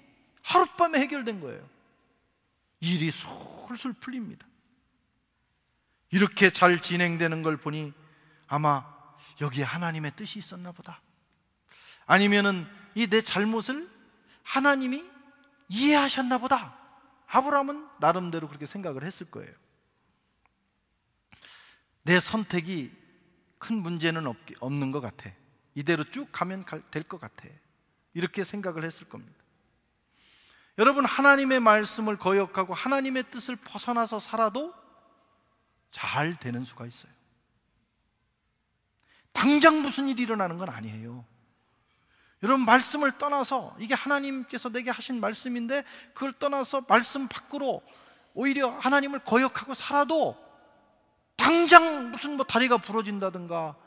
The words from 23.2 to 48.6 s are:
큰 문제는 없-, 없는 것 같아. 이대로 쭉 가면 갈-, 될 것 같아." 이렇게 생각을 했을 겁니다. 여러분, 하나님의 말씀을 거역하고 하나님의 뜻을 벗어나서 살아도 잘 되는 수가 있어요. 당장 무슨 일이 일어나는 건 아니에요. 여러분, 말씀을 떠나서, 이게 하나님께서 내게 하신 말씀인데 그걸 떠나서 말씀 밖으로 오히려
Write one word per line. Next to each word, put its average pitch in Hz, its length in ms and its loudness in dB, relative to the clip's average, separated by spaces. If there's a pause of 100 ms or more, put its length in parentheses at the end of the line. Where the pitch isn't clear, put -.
큰 226 180 -6
문제는 165 500 -2
없-, 113 100 -6 (240)
없는 135 300 -2
것 139 100 -4
같아. 110 280 -12 (460)
이대로 151 300 0
쭉 269 260 -12
가면 185 320 -6
갈-, 156 260 -12
될 156 140 -8
것 175 160 -16
같아." - 300 -20 (640)
이렇게 175 320 -6
생각을 175 400 -8
했을 - 240 -12
겁니다. - 280 -20 (1400)
여러분, 269 280 6
하나님의 269 540 6
말씀을 214 580 4
거역하고 190 560 0
하나님의 262 580 -2
뜻을 247 240 -10
벗어나서 226 640 -4
살아도 226 540 -2 (1160)
잘 156 460 -4
되는 123 280 -8
수가 120 220 -16
있어요. - 260 -18 (2250)
당장 302 480 6
무슨 277 260 -2
일이 240 160 -2
일어나는 196 340 -2
건 180 120 -6
아니에요. 113 560 -12 (1160)
여러분, 254 220 4
말씀을 262 520 4
떠나서, 277 640 -2
이게 226 160 -2
하나님께서 269 760 -4
내게 240 220 -6
하신 247 280 -6
말씀인데 240 640 -4 (300)
그걸 269 200 -6
떠나서 277 480 -2
말씀 247 460 4
밖으로 269 540 -6 (540)
오히려 262 340 2